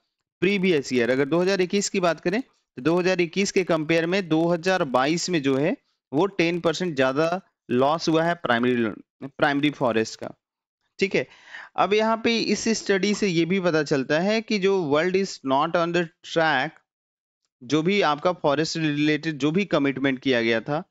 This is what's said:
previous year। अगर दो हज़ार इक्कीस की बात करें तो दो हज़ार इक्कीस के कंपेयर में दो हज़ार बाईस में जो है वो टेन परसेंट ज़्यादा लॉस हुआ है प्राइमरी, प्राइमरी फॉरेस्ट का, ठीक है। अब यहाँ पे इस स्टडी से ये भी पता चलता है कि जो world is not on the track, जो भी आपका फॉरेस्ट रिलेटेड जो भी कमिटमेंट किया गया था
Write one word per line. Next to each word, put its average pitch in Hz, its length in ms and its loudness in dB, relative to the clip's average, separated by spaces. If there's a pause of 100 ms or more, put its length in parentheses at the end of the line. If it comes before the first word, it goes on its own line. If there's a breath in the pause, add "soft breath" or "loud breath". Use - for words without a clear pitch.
(420)
previous 180 500 0
year। 120 180 2
अगर 135 140 2
दो 151 160 2
हज़ार 185 200 0
इक्कीस 196 280 0
की 202 120 -2
बात 170 200 0
करें 185 220 -2
तो - 400 -18
दो 165 160 2
हज़ार 180 220 2
इक्कीस 180 320 0
के 190 120 2
कंपेयर 165 420 0
में 185 220 -2
दो 160 200 2
हज़ार 175 360 0 (120)
बाईस 151 340 2
में 170 120 0
जो 135 140 2
है 156 200 0 (360)
वो 156 140 2 (140)
टेन 170 200 0
परसेंट 165 340 -2
ज़्यादा 143 460 0 (300)
लॉस 139 380 2
हुआ 160 160 2
है 170 100 0
प्राइमरी, 123 400 0 (520)
प्राइमरी 143 440 0
फॉरेस्ट 113 500 -2
का, - 120 -12 (640)
ठीक 196 160 -2
है। 160 120 0 (500 loud breath)
अब 180 180 0
यहाँ 220 300 0
पे 233 140 2
इस 208 300 -2 (100)
स्टडी 202 360 0
से 202 140 -2
ये 165 160 0
भी 190 160 0
पता 160 220 0
चलता 147 380 0
है 208 220 0
कि 220 160 -2
जो 196 200 2 (160)
world 180 280 0
is - 160 -8 (140)
not 156 240 0
on 170 200 0
the 175 80 0 (280)
track, 156 380 0 (920)
जो 127 200 0
भी 196 200 2
आपका 151 300 0
फॉरेस्ट 156 440 0
रिलेटेड 151 640 -2
जो 143 120 0
भी 190 140 0
कमिटमेंट 139 560 0
किया 127 220 0
गया 113 180 0
था 147 300 -4